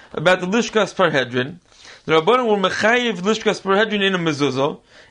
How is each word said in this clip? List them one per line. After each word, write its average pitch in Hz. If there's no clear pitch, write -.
about 180
the 180
Lishkas 214
Parhedrin. 131
The 151
Rabbanan 220
were 196
mechayiv 233
Lishkas 208
Parhedrin 202
in 190
a -
mezuzah, 143